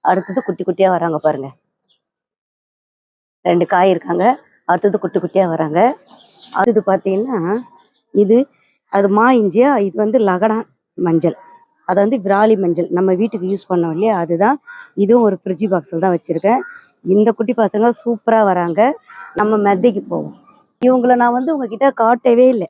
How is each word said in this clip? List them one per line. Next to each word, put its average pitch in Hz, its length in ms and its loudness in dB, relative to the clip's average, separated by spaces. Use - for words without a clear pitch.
அடுத்தது 180 380 -2
குட்டி 185 220 -8
குட்டியா 190 260 -2
வராங்க 165 280 -2
பாருங்க, 139 300 -4
ரெண்டு 175 220 2
காய் 190 280 2
இருக்காங்க. 175 300 -4
அடுத்தது 185 300 0
குட்டி 190 220 -4
குட்டியா 185 280 -2
வராங்க. 160 320 -2
அடுத்தது 214 340 0
பாத்தீங்கன்னா 196 520 -2
இது, 202 240 4
அது 196 160 0
மா 208 220 4
இஞ்சியா, 226 400 2
இது 190 100 -6
வந்து 214 220 0
லகடா 208 400 0
மஞ்சள், 165 380 0
அது 185 120 0
வந்து 226 180 0
விராலி 202 380 2
மஞ்சள், 175 340 -2
நம்ம 185 240 0
வீட்டுக்கு 185 380 -4
யூஸ் 196 180 -8
பண்ணோம் 170 260 -2
இல்லையா, 214 220 0
அதுதான். 175 400 0
இதுவும் 220 340 4
ஒரு 190 100 -2
ஃப்ரிட்ஜ் 190 280 -6
பாக்ஸ்ல 170 380 -4
தான் 185 120 0
வச்சிருக்கேன். 196 460 -2
இந்த 208 280 2
குட்டி 220 200 -4
பசங்க 214 420 0
சூப்பரா 226 500 -2
வராங்க. 175 360 0
நம்ம 214 220 0
மெத்தைக்கு 202 520 0
போவோம். 151 260 -8
இவங்களை 254 340 4
நான் 240 200 0
வந்து 262 180 -4
உங்ககிட்ட 247 360 -4
காட்டவே 240 580 2
இல்லை. 226 220 -2